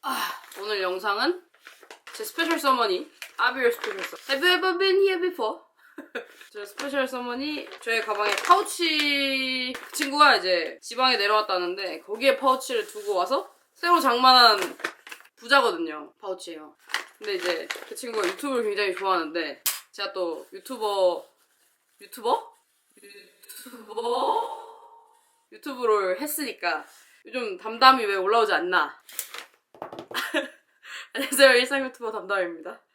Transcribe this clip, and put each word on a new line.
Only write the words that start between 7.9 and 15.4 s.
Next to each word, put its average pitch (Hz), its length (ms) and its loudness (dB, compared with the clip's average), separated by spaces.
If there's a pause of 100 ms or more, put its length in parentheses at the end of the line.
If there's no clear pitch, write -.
가방에 208 360 0
파우치, 285 1400 0
그 - 120 -16
친구가 277 460 4
이제 175 440 0
지방에 247 360 0
내려왔다는데 190 840 0
거기에 269 360 2
파우치를 262 500 0
두고 208 260 -8
와서 214 400 -2 (200)
새로 349 260 2
장만한 247 580 6 (800)
부자거든요. 180 840 2